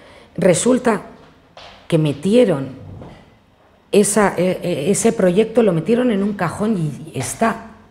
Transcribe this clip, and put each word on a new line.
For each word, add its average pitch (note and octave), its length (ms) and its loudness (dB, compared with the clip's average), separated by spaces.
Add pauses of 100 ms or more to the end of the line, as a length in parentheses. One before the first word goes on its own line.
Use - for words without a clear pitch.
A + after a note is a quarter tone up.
(380)
Resulta G#3 640 2 (840)
que E3 120 0
metieron D#3 720 2 (1200)
esa, G3+ 460 2
eh, F3 240 -2
eh, D3 260 -4
ese A3 240 2
proyecto, G#3+ 500 2
lo G3 120 2
metieron A#3 360 0
en G3 120 0
un G#3 100 -2
cajón G3+ 460 -4
y D3+ 360 -6
está, - 520 -4 (240)